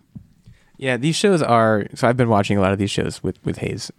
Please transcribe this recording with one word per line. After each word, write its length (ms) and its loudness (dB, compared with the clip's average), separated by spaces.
Yeah, 180 -4
these 220 -2
shows 240 2
are, 520 2
so 140 -2
I've 80 2
been 140 2
watching 280 2
a 40 2
lot 100 2
of 80 -2
these 100 0
shows 320 -4
with, 220 -8
with 140 -6
Hayes, 420 -8